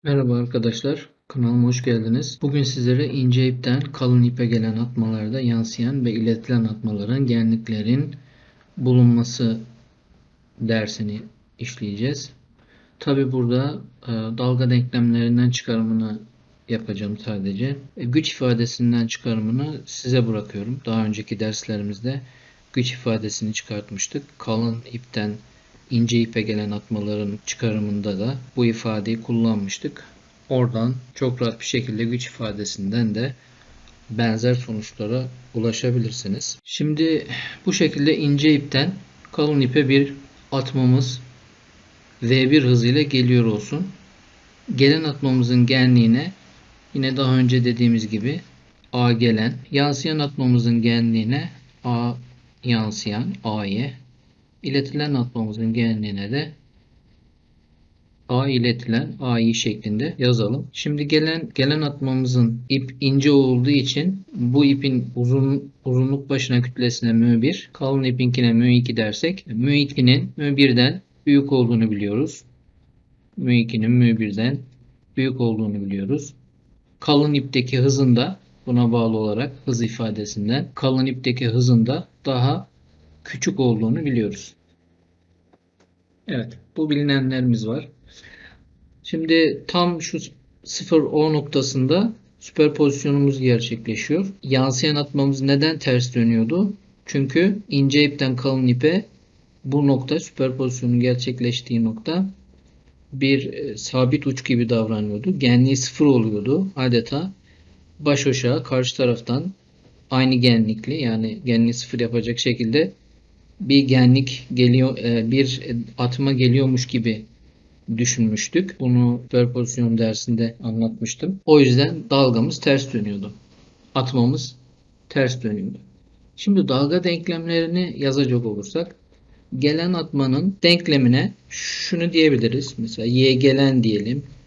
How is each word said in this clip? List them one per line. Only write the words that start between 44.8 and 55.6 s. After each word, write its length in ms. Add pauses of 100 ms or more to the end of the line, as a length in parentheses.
atmamızın 600
genliğine 680 (600)
yine 240
daha 200
önce 280
dediğimiz 440
gibi 320 (520)
A 180
gelen, 420 (180)
yansıyan 480
atmamızın 600
genliğine 680 (340)
A 300 (500)
yansıyan, 720 (100)
A 220
Y, 280 (720)
iletilen 500
atmamızın 600